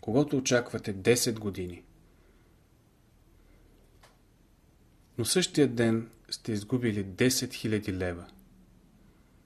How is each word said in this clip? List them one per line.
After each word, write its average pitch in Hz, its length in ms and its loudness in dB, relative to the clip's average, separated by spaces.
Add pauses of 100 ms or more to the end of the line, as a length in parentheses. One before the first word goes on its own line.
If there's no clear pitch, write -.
когато 143 360 2
очаквате 117 560 0
десет 110 460 2
години. 92 440 -8 (3250)
Но 117 80 0
същия 156 420 2
ден 117 420 2 (220)
сте - 200 -8
изгубили 107 520 -2
десет 123 500 0
хиляди 107 400 -2
лева. 90 340 -4 (1200)